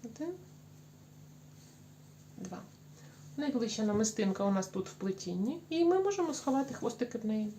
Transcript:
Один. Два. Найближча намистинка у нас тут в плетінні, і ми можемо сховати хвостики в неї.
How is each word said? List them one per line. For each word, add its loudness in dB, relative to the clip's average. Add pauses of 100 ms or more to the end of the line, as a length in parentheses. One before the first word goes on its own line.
Один. -8 (2000)
Два. -12 (760)
Найближча 0
намистинка 2
у 4
нас 2
тут -4
в -14
плетінні, -2
і 4
ми 6
можемо 2
сховати 0
хвостики -4
в -4
неї. 0